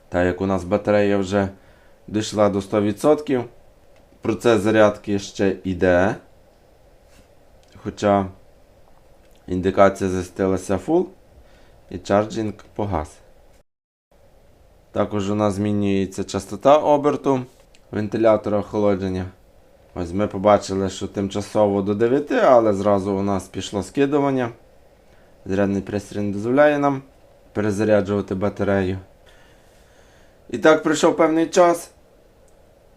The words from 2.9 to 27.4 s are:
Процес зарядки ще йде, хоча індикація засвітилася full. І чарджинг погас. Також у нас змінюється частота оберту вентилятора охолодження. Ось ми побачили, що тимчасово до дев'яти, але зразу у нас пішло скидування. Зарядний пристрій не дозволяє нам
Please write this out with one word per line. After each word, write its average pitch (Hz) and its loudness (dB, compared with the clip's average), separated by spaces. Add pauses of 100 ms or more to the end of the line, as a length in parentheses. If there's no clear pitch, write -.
Процес 113 2
зарядки 104 2
ще 98 -2
йде, 92 2 (1600)
хоча 101 0 (1200)
індикація 95 2
засвітилася 92 -2
full. 165 0 (840)
І 98 -10
чарджинг 107 -2 (200)
погас. 92 -6 (1700)
Також 101 -4
у 104 -2
нас 104 0
змінюється 98 -2
частота 107 2
оберту 143 0 (500)
вентилятора 107 0
охолодження. 98 -2 (680)
Ось 85 -8
ми 101 -2
побачили, 98 2
що 95 -10
тимчасово 101 -2
до 101 0
дев'яти, 123 0
але 123 4
зразу 98 0
у 98 -2
нас 98 -4
пішло 98 -8
скидування. 139 -2 (920)
Зарядний 98 -2
пристрій 101 -8
не 104 -4
дозволяє 135 2
нам 139 -2 (500)